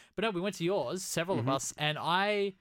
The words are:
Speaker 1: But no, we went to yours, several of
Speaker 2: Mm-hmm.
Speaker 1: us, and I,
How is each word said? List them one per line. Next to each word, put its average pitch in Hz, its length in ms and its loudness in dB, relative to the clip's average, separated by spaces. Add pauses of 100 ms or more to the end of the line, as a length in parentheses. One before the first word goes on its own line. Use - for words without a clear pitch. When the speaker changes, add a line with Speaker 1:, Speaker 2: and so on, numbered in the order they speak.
(160)
Speaker 1:
But 180 80 -2
no, 226 60 2
we 180 100 -2
went 196 160 -2
to 170 80 -4
yours, 175 400 0
several 170 340 0
of 117 60 0
Speaker 2:
Mm-hmm. 135 100 2
Speaker 1:
us, - 240 -2
and 151 200 0
I, 196 640 2